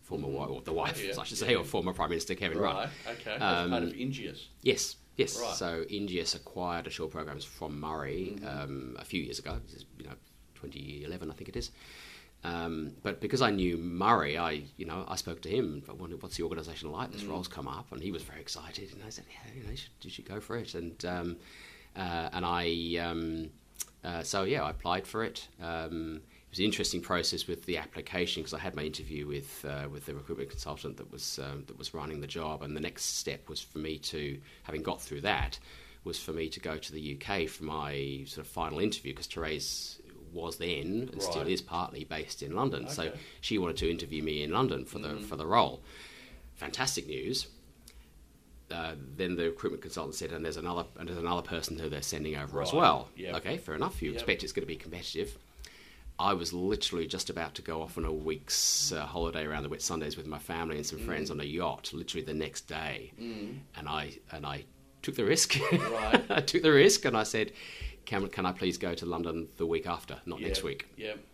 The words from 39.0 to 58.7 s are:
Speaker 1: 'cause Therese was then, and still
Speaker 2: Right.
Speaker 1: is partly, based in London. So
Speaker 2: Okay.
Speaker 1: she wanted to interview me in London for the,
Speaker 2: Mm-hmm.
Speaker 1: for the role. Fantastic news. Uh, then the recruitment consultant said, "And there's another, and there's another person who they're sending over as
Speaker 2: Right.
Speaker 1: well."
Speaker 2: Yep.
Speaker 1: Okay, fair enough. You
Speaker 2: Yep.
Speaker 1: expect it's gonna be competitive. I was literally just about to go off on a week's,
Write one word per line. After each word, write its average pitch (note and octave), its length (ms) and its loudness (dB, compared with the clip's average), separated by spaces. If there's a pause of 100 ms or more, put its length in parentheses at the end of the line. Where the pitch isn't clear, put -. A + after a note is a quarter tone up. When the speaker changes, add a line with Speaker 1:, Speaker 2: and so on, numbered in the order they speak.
Speaker 1:
'cause - 140 -8
Therese - 760 -4 (300)
was E2+ 260 -4
then, F2 540 0
and - 100 -4
still E2+ 220 0
Speaker 2:
Right. E2+ 80 2
Speaker 1:
is F#2 100 2
partly, E2+ 440 -4
based - 360 -4
in C#2+ 140 -4
London. G2 340 2
So D#2+ 140 -2
Speaker 2:
Okay. - 160 -2 (200)
Speaker 1:
she G#2+ 200 2
wanted E2 180 2
to E2 100 2
interview D#2+ 360 0
me D2+ 180 0
in D2 80 -2
London F2+ 340 4
for - 140 -8
the, D2+ 120 -4
Speaker 2:
Mm-hmm. D2+ 160 -4
Speaker 1:
for - 100 -4
the D2+ 100 -2
role. E2+ 380 6 (720)
Fantastic A#2+ 500 0
news. D#2 400 -2 (1300)
Uh, E2 240 -2 (200)
then F2+ 200 2
the E2+ 80 4
recruitment - 400 2
consultant D#2+ 320 -4
said, D#2+ 160 -2
"And D#2+ 120 -2
there's D#2+ 140 0
another, F2 300 0 (100)
and E2+ 100 -6
there's F2 120 -2
another F2 240 4
person D#2+ 340 -2
who D#2+ 100 -2
they're D2 140 -2
sending D2+ 340 -2
over C#2+ 280 0
as - 100 2
Speaker 2:
Right. D3+ 60 8
Speaker 1:
well." D#2 360 8
Speaker 2:
Yep. F2+ 200 -4
Speaker 1:
Okay, C3+ 220 0
fair D#2 180 -4
enough. F3 260 0
You - 80 2
Speaker 2:
Yep. - 60 -2
Speaker 1:
expect - 280 2
it's - 100 -4
gonna - 120 2
be E2 100 -4
competitive. E2+ 600 -4 (840)
I G2 140 6
was E2+ 200 0
literally F2+ 540 2
just F2 220 -2
about E2 260 -2
to - 60 -8
go D#2+ 200 -2
off D#2 160 -6
on E2 80 0
a D#2 80 2
week's, - 800 2